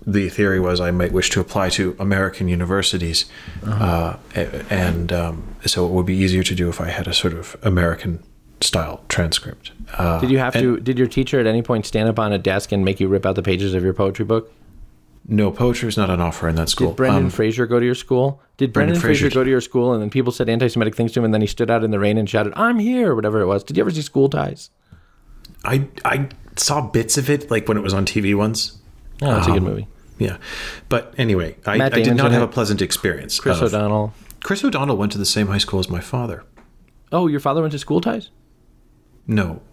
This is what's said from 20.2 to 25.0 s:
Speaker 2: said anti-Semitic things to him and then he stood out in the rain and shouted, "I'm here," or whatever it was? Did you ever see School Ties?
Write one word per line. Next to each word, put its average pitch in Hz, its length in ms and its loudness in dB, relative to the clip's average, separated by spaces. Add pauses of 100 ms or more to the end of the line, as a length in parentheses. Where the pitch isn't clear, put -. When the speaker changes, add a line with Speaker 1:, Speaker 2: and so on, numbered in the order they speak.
Speaker 2:
said 117 160 -2
anti-Semitic 113 480 0
things 117 160 0
to 120 80 0
him 117 40 2
and 110 80 4
then 107 80 4
he 107 60 2
stood 113 240 -2
out 113 140 2
in 107 80 2
the 101 80 2
rain 104 180 2
and 104 100 0
shouted, 104 280 0
"I'm 233 240 2
here," 233 320 2
or - 20 2
whatever 107 260 0
it 92 60 2
was? 98 160 0
Did 151 140 -6
you 208 80 2
ever 196 80 0
see 156 100 -4
School 139 260 2
Ties? 143 420 -4 (920)